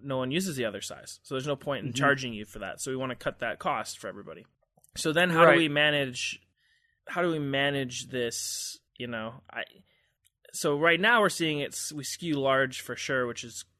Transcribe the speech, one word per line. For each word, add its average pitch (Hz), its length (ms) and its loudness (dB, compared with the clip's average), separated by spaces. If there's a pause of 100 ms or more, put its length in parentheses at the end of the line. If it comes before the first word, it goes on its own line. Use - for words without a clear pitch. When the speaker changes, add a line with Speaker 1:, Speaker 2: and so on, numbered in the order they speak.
Speaker 1:
no 135 160 -4
one 127 120 -2
uses 175 240 0
the 123 120 -2
other 98 140 -6
size. - 440 -12
So 139 100 -8
there's 131 140 -4
no 139 80 -2
point 135 280 -4
in 135 60 -4
Speaker 2:
Mm-hmm. 117 80 -6
Speaker 1:
charging 135 340 4
you 107 120 -8
for - 160 -14
that. 95 200 -8
So 131 120 -6
we 131 40 -4
wanna 127 200 -4
cut - 240 -6
that 117 180 -6
cost 131 400 -4
for - 80 -12
everybody. 98 400 -12 (500)
So 160 160 0
then 175 180 4
how 165 160 8
Speaker 2:
Right. 151 80 10
Speaker 1:
do 143 40 8
we 160 100 4
manage, 147 720 0 (680)
how 175 140 -2
do 175 100 2
we 156 80 -2
manage 139 680 0
this? - 680 -4 (180)
You 120 120 -8
know, 117 420 -6
I, - 140 -8 (880)
so 147 260 0
right 165 220 4
now 226 200 6
we're 202 80 8
seeing 156 300 0
it's, - 340 -6
we 147 120 -8
skew 165 300 -4
large 135 480 2
for 123 120 -8
sure, 127 320 -2
which 117 160 -8
is 117 220 -14 (160)